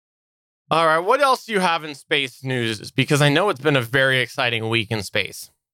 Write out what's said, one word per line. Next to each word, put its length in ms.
All 160
right, 140
what 200
else 240
do 80
you 80
have 240
in 100
space 480
news? 480
Because 300
I 80
know 220
it's 100
been 160
a 60
very 380
exciting 500
week 200
in 120
space. 480